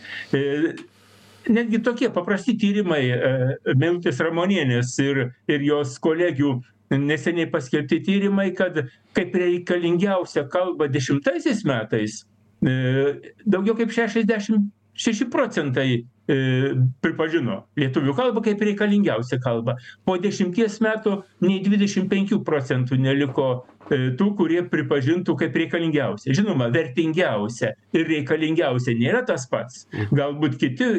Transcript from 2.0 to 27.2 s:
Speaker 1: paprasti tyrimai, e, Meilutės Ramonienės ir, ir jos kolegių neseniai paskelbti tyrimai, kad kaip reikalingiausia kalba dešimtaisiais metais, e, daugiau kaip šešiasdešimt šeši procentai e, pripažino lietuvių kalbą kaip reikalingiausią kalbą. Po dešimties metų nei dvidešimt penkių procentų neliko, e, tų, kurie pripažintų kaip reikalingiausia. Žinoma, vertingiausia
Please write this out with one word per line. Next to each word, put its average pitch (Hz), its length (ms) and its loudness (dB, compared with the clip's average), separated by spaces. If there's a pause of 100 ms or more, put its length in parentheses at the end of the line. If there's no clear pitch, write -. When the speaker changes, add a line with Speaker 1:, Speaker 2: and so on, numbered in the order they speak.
Speaker 1:
paprasti 190 480 -2
tyrimai, 202 460 2
e, 127 280 2 (360)
Meilutės 170 560 2
Ramonienės 160 760 0
ir, 135 280 0 (160)
ir 147 240 0
jos 147 320 0
kolegių 160 560 2 (360)
neseniai 151 580 0
paskelbti 151 520 -2
tyrimai, 196 500 0
kad 175 320 -2 (280)
kaip 185 260 -2
reikalingiausia 175 1120 0
kalba 165 400 0
dešimtaisiais 151 760 -2
metais, 110 580 -2 (380)
e, 131 120 2 (680)
daugiau 202 360 0
kaip 233 160 -2
šešiasdešimt 214 800 0 (200)
šeši 233 380 -2
procentai 139 720 0 (220)
e, 135 480 2 (240)
pripažino 160 680 -2 (120)
lietuvių 135 400 0
kalbą 233 280 0
kaip 208 180 0
reikalingiausią 202 800 2
kalbą. 120 360 -2 (240)
Po 185 160 0
dešimties 202 640 0
metų 214 400 0 (160)
nei 185 240 2
dvidešimt 202 480 0
penkių 196 340 0
procentų 131 560 0
neliko, 135 480 2 (340)
e, 131 340 0
tų, 202 200 2
kurie 170 280 2
pripažintų 151 720 0
kaip 151 180 -2
reikalingiausia. 147 800 0
Žinoma, 143 380 2
vertingiausia 135 1000 0 (160)